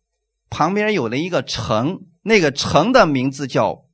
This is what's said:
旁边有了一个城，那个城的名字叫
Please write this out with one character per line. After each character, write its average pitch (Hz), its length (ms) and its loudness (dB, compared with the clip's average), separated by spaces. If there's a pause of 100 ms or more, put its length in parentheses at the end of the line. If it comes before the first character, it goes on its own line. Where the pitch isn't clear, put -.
(500)
旁 170 240 -2
边 214 180 0
有 135 160 0
了 120 80 -4
一 170 140 -4
个 151 120 -2
城， 117 580 -4 (220)
那 214 180 2
个 147 120 2
城 165 400 2
的 226 140 6
名 135 240 0
字 139 160 -8
叫 113 480 -2